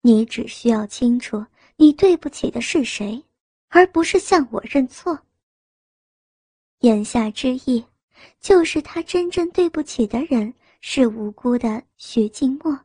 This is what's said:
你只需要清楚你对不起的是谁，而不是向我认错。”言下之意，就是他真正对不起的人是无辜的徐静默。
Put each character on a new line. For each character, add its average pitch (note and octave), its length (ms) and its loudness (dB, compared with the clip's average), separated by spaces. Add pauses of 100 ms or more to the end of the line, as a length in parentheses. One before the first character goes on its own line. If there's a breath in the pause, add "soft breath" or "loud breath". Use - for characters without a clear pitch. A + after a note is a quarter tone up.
你 A3+ 240 4
只 - 220 -10
需 - 200 -6
要 G#3+ 180 0
清 A#3+ 340 -2
楚 G#3+ 260 -8 (320)
你 D4+ 160 8
对 F4+ 240 4
不 D4+ 100 -10
起 - 240 -6
的 A#3+ 80 -6
是 C4 240 -2
谁， G#3+ 400 -8 (460)
而 F4+ 180 6
不 E4 160 -2
是 F4+ 160 0
向 E4 320 2
我 A3 120 -6
认 C4 240 0
错。” - 300 -8 (1600)
言 G#3+ 240 4
下 A3 260 -2
之 B3+ 240 -4 (100)
意， A#3+ 200 -2 (540 soft breath)
就 F4+ 260 4
是 D4+ 160 -4
他 - 220 -10
真 F4+ 280 -4
正 F4 200 -2
对 F4 180 0
不 D4+ 120 -6
起 A#3+ 240 -4
的 A#3 200 -6
人 A3+ 280 -2 (280)
是 B3+ 260 0
无 G#3+ 240 -6
辜 B3 260 -2
的 A#3 240 -4 (160)
徐 - 300 -2
静 C4 280 -2
默。 D4 300 -4